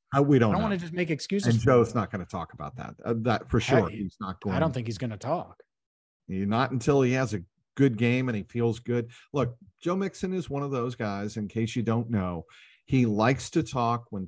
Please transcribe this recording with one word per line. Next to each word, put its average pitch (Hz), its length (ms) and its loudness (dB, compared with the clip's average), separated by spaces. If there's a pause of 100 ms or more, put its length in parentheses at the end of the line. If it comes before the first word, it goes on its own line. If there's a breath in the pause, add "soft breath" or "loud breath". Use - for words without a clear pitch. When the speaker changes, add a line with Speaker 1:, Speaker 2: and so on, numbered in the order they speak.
(140)
Speaker 1:
I, 139 80 4
we 143 160 6
don't 117 120 6
Speaker 2:
I - 40 4
don't 92 80 2
Speaker 1:
know. - 40 0
Speaker 2:
wanna 202 120 0
just 170 160 -8
make 175 160 -2
excuses 165 460 0
Speaker 1:
And 113 80 2
Speaker 2:
for 135 80 6
him. 123 80 8
Speaker 1:
Joe's 113 160 2
not 104 160 -2
gonna 90 140 -8
talk - 280 -10
about 71 220 -12
that. - 180 -12 (100)
Uh, 117 180 -2
that 117 280 -2
for 120 100 2
sure. 110 300 4
Speaker 2:
Hey, 104 80 -12
Speaker 1:
He's 101 240 -8
not 95 240 -8
Speaker 2:
I 98 60 -2
don't 92 80 0
Speaker 1:
going 160 140 2
Speaker 2:
think 120 140 -6
he's 110 120 -6
gonna 113 180 -6
talk. 143 460 -8 (640)
Speaker 1:
Not 101 440 0
until 135 300 2
he 127 120 4
has 131 200 0
a 92 80 -4 (340)
good 135 220 4
game 123 320 2
and 113 60 -2
he 98 80 -4
feels 117 360 -2
good. 120 300 -4 (240 loud breath)
Look, 123 220 -2 (260)
Joe 175 140 -2
Mixon 190 380 -4
is 180 160 -4
one 143 120 -4
of 143 80 -6
those 127 260 -2
guys, 104 420 -6
in 107 100 -4
case 113 280 -2
you 123 60 -2
don't 113 300 0
know, 90 340 -2 (440 soft breath)
he 127 160 4
likes 113 460 2
to 165 100 0
talk 117 480 -2
when 95 180 -8